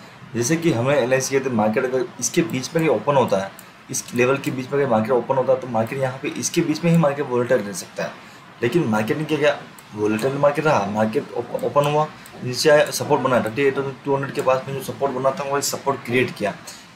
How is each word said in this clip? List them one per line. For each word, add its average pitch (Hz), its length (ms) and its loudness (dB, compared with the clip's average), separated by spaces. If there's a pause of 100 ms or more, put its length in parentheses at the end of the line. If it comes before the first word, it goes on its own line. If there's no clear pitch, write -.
(360)
जैसे 120 220 0
कि 165 140 2
हमें 127 240 2
एनालिसिस 131 340 2
किया 135 120 2
था, 131 100 -2
मार्केट 110 340 2
अगर 127 200 0 (140)
इसके - 240 0
बीच 123 320 -4
में - 20 2
कहीं 160 120 2
ओपन 135 260 0
होता 104 220 4
है, 95 120 -2 (400)
इस - 140 -6 (120)
level 123 220 4
के 139 140 -4
बीच 127 200 -6
में 143 80 0
कहीं 135 100 2
market 110 220 2
open 123 240 2
होता 131 180 2
है, 127 60 2
तो 131 100 -8
market 117 300 -2
यहाँ 131 220 -2
पे 147 140 -6
इसके - 260 0
बीच 151 220 -2
में 170 80 4
ही 170 60 6
market 143 280 2
volatile 123 360 2
रह 101 120 -8
सकता - 300 -8
है। - 80 -6 (500)
लेकिन 135 240 2
market 110 320 0
ने 156 80 -4
क्या 151 120 0
किया? 127 200 2 (380)
Volatile 110 420 0
market 143 280 2
रहा, 117 220 4
Market 110 460 -2
ओप-, - 300 -6
open 143 220 2
हुआ, 151 220 2 (360)
नीचे 123 260 0
आया, 147 220 8
support 131 300 0
बना, 127 200 2
थर्टी 110 220 -2
एट 135 140 2
थाउजेंड 135 180 -4 (100)
टू 139 100 2
हंड्रेड 135 200 -4
के 143 80 -2
पास 131 240 2
में 139 60 -8
जो 135 100 -8
support 127 300 -4
बना 135 180 0
था, 139 180 -6
वही 139 140 0
support 127 420 -4
create 120 260 0
किया। 98 220 -4 (420)